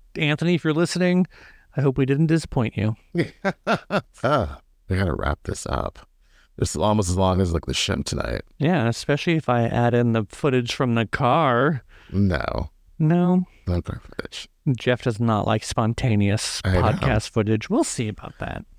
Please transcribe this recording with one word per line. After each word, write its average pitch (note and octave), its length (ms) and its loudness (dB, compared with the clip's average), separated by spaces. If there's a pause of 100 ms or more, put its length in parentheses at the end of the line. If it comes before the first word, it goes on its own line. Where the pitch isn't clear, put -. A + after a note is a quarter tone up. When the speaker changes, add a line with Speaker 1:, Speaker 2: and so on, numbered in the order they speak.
(160)
Speaker 1:
Yeah. D#3+ 80 -4
Speaker 2:
Anthony, D#3 320 2
if - 80 -2
you're D#3+ 100 0
listening, F3+ 540 2 (480)
I C3+ 60 -2
hope C3+ 180 2
we C3+ 80 2
didn't C#3 200 2
disappoint D3+ 500 0
you. G#2+ 180 0 (180)
Speaker 1:
<laughs> F3 120 0 (1000)
Ah, A#2 360 0 (300)
we F#2 80 0
gotta F#2 160 0
wrap - 300 -4
this - 240 -8
up. - 320 -4 (580)
It's - 180 -4
almost G#2 340 0
as F2+ 80 0
long F#2 220 2
as, F2+ 140 0
like, - 140 -2
the - 80 -4
show - 260 -2
tonight. - 400 -4 (160)
Speaker 2:
Yeah, D3 300 0
especially C#3+ 480 -2
if D#3 120 -2
I A#2+ 180 2
add A#2+ 280 2
in A#2+ 200 4
the A2 160 0
footage B2+ 440 0
from B2 220 0
the A2+ 100 2
car. C3+ 800 2 (280)
Speaker 1:
No. F#2 600 0 (260)
Speaker 2:
No? F3 460 4 (240)
Speaker 1:
No F2 160 0
car - 200 -8
footage. - 460 -14 (260)
Speaker 2:
Jeff B2 280 0
does A2 160 -2
not A2+ 260 2
like A2 180 0
spontaneous A2 1040 0
Speaker 1:
I F#2 80 0
know. F2+ 80 4
Speaker 2:
podcast A2 480 0
footage. A2 400 -2
We'll C4+ 140 2
see A#2 240 -4
about - 320 -10
that. - 260 -10 (140)